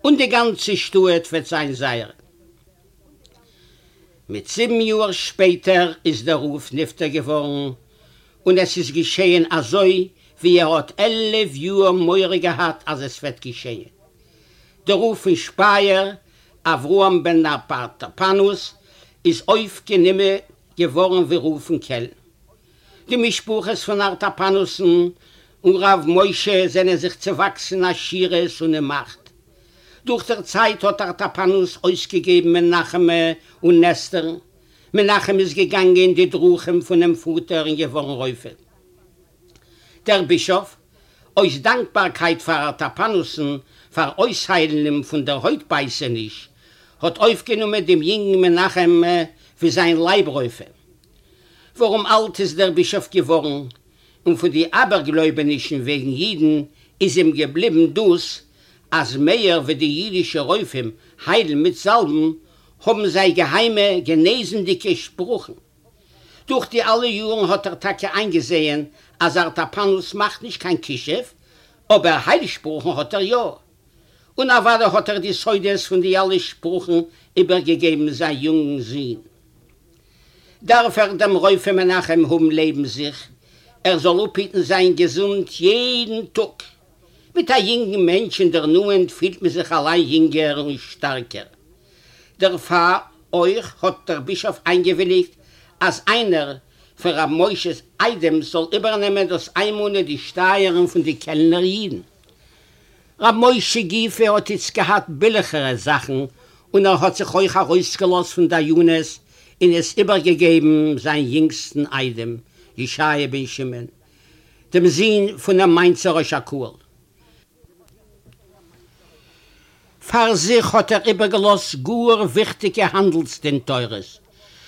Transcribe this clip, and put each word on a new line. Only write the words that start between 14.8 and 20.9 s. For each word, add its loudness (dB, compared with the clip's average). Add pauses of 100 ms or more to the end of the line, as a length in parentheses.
דער 2
רב 0
אין 2
שפייער, 2 (540)
אברהם 2
בן 2
ארטפאנוס, -2 (520)
איז 0
אויפגענומען 2 (420)
געווארן 0